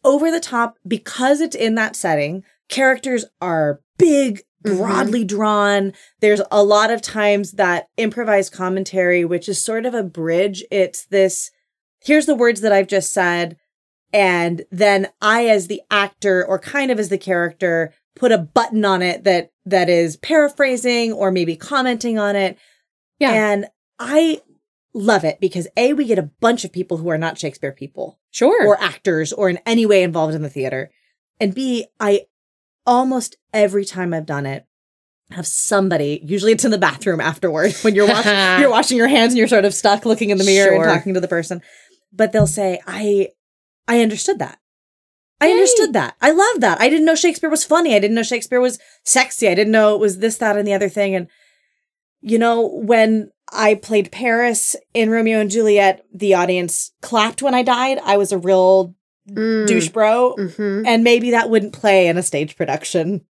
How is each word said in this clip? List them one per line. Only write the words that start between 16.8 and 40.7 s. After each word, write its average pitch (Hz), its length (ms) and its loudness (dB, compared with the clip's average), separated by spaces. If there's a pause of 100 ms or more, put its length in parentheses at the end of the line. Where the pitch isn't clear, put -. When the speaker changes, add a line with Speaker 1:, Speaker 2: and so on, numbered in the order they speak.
Speaker 1:
of 214 100 -2
as 202 80 -6
the 196 80 -2
character, 170 800 -2 (200)
put 240 180 0
a 220 40 6
button 214 480 -2
on 190 160 2
it 180 240 -4
that, 175 260 2 (140)
that 180 240 2
is 170 300 2
paraphrasing 254 920 0
or 196 200 -2
maybe 170 260 -2
commenting 240 640 -4
on 202 180 -2
it." 190 220 -2 (600)
Speaker 2:
Yeah. 269 140 2
Speaker 1:
And 208 320 0 (340)
I 302 440 0 (500)
love 202 320 0
it 151 160 -4
because 180 280 -4 (100)
A, 262 160 2
we 294 100 -2
get 233 140 0
a 151 120 -4 (120)
bunch 233 240 0
of - 60 -16
people 180 260 -6
who 165 100 -8
are 160 80 -2
not 160 220 -6
Shakespeare 139 340 -8
people. - 460 -14 (120)
Speaker 2:
Sure. 311 360 2
Speaker 1:
Or 208 120 4
actors 160 540 -2
or 202 160 0
in 180 160 -2
any 226 220 2
way 202 160 6
involved 160 320 -2
in 151 80 -6
the 143 80 -8
theater. 135 400 -6 (500)
And 196 140 -2
B, 254 320 -4 (120)
I 202 280 0 (600)
almost 254 500 0 (160)
every 202 320 2
time 180 300 -6
I've 156 120 -6
done 143 200 -6
it, 139 180 -10 (680)
have 180 140 -10
somebody, 175 760 -2
usually 196 280 0
it's 220 120 0
in 226 60 2
the 208 80 0
bathroom 165 420 -2
afterward, 160 520 -2 (100)
when 220 120 2
you're 202 120 4
wash-, 220 180 2
Speaker 2:
<laughs> 196 360 2
Speaker 1:
you're 277 100 4
washing 226 260 0
your 233 100 4
hands 247 260 4
and 247 60 2
you're 220 100 2
sort 214 160 4
of 202 100 0
stuck 202 320 0
looking 220 240 0
in 196 80 0
the 190 60 0
mirror 196 300 4